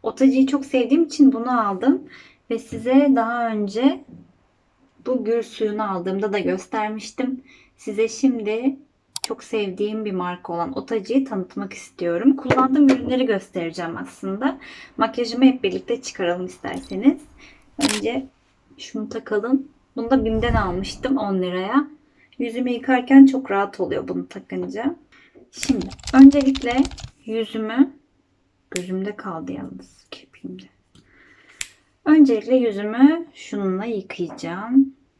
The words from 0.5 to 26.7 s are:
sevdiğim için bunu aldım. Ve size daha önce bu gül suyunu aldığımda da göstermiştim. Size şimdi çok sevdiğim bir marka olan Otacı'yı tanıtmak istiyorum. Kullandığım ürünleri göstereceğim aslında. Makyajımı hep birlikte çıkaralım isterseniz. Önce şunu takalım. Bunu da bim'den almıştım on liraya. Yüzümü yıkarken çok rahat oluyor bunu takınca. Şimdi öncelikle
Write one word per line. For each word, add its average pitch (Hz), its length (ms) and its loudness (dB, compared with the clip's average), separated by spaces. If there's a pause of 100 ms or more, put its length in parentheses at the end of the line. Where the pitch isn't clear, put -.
sevdiğim 262 380 2
için 285 300 4
bunu 233 340 -2
aldım. 220 340 0 (480)
Ve 226 100 -6
size 262 560 2
daha 233 320 -2
önce 220 560 -2 (1000)
bu 240 180 -2
gül 226 200 -2
suyunu 214 480 -4
aldığımda 190 420 -4
da 208 60 -2
göstermiştim. 214 1040 -6 (340)
Size 214 300 -4
şimdi 240 680 -2 (460)
çok - 200 -10
sevdiğim 208 640 -4
bir 202 60 -6
marka 180 420 -6
olan 170 240 -6
Otacı'yı 226 480 -2
tanıtmak 196 480 -8
istiyorum. 175 600 0
Kullandığım 262 540 4
ürünleri 254 360 2
göstereceğim 170 720 -6
aslında. 214 600 -6 (400)
Makyajımı 233 480 0
hep 262 180 4
birlikte 185 380 -4
çıkaralım 180 440 -4
isterseniz. - 760 -2 (600)
Önce 240 420 -4 (520)
şunu 214 320 -12
takalım. 226 580 -4 (280)
Bunu 233 160 -4
da 240 140 2
bim'den 226 280 0
almıştım 196 640 -4
on 196 240 -2
liraya. 190 460 -4 (500)
Yüzümü 247 340 -4
yıkarken 254 540 8
çok 269 260 0
rahat 196 280 -2
oluyor 175 280 -4
bunu 180 200 -8
takınca. 190 680 -8 (560)
Şimdi 214 340 -4 (280)
öncelikle 269 680 8 (420)